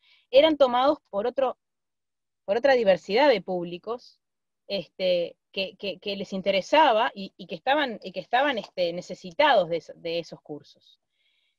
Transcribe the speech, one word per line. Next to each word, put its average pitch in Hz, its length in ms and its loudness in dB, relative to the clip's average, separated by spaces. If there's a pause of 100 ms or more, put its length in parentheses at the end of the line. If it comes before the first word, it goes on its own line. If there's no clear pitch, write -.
(300)
eran 302 280 6
tomados 262 400 2 (100)
por 202 180 -4
otro, 247 300 -2 (880)
por 202 140 -2
otra 269 160 4
diversidad 220 560 2
de 208 100 2
públicos, 175 800 -10 (480)
este, 180 680 -4 (160)
que, 190 260 -8
que, 185 200 -10
que 202 180 -8
les 196 180 -10
interesaba 214 800 2
y, 202 240 -14
y 185 80 -18
que - 80 -14
estaban, 254 480 -2
y 185 100 -14
que 190 80 -12
estaban, 254 380 -2
este, 180 340 -6
necesitados 180 800 0
de 170 80 -2
es-, - 180 -16
de 165 220 -8
esos - 240 -10
cursos. - 580 -18 (580)